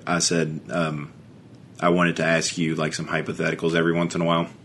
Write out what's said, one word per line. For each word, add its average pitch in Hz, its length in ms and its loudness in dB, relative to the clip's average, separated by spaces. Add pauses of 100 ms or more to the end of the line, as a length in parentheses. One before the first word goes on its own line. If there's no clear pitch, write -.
I 87 120 0
said, 78 420 0 (100)
um, 78 420 -4 (680)
I 87 80 2
wanted 87 280 4
to 82 80 0
ask 82 340 0
you, 80 160 0
like, 78 200 -2
some 78 120 -6
hypotheticals 82 680 -2
every 82 180 4
once 85 220 0
in 87 60 -2
a 85 40 0
while. 82 240 2 (160)